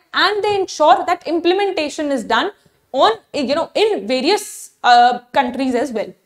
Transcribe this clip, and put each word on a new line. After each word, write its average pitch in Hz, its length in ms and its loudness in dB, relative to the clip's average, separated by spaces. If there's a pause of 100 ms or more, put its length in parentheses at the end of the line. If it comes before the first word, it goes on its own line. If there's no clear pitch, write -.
(220)
and 392 220 0
they 415 160 0
ensure 349 460 2
that 359 200 -4
implementation 339 840 -2
is 240 120 -4
done 240 260 0 (420)
on, 330 200 4 (200)
you 269 220 -2
know, 320 200 -2
in 381 320 0
various, 262 420 -2 (360)
uh, 247 340 6 (140)
countries 254 420 -2
as 262 180 -2
well। 190 180 -6 (140)